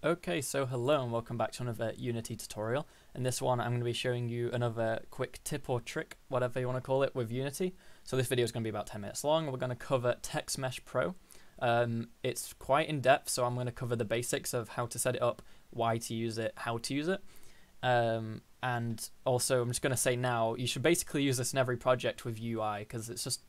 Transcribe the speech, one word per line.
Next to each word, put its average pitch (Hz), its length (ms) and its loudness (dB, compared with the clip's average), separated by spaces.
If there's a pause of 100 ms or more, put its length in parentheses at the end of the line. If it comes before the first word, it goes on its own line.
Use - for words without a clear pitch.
Okay, 170 340 2
so 139 260 0
hello 131 360 2
and 120 80 -2
welcome 117 260 -2
back 113 140 0
to - 140 -8
another 113 320 -2
Unity 117 400 -4
tutorial. 113 500 -2 (300)
In 127 80 -2
this 127 180 -2
one, 127 160 2
I'm 120 140 0
gonna 120 120 0
be 120 80 0
showing 120 360 -2
you 120 240 -2
another 113 480 0 (100)
quick - 320 -6
tip - 260 -6
or 120 120 0
trick, - 360 -8 (120)
whatever 123 320 0
you 127 80 0
wanna 127 120 -2
call 131 220 4
it, 139 100 2
with 117 200 -2
Unity. 139 420 -2 (300)
So - 120 -2
this 127 120 2
video 123 160 4
is 113 80 -2
gonna 117 100 -2
be 110 80 -2
about 104 160 -4
ten 107 140 -8
minutes 101 240 -8
long. 156 260 4
We're 127 80 -4
gonna 127 160 -2
cover 123 480 2
Text - 360 -4
Mesh 131 260 -4
Pro. 165 320 -2 (420)
Um, 117 520 2 (120)
it's - 300 -4
quite 147 360 2
in-depth, 139 400 6
so - 160 0
I'm 123 120 0
gonna 123 160 -2
cover 123 240 -2
the 117 80 0
basics 117 500 -2
of 117 140 -2
how 120 180 -4
to 120 100 -8
set 127 200 0
it - 60 0
up, 120 200 2 (280)
why 113 280 2
to 117 160 -6
use 113 240 -2
it, 110 160 0
how 117 240 -2
to 127 160 -4
use 147 140 0
it. 190 120 0 (640)
Um, 113 600 2 (200)
and 117 480 -2 (140)
also, 127 360 4
I'm 120 100 0
just 123 120 -2
gonna 131 140 2
say 127 180 2
now, 117 400 2
you - 140 -2
should 131 140 -2
basically 160 420 4
use 131 140 4
this 123 140 -2
in 135 60 2
every 123 200 2
project 127 460 2
with 113 140 -6
U 113 240 -4
I, 104 220 -4
'cause 113 260 -8
it's 101 140 -6
just - 240 -4